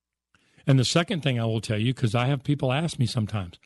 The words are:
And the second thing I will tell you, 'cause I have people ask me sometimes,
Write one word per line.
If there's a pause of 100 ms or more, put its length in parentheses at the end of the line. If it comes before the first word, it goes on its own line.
(680)
And
the
second
thing
I
will
tell
you,
'cause
I
have
people
ask
me
sometimes,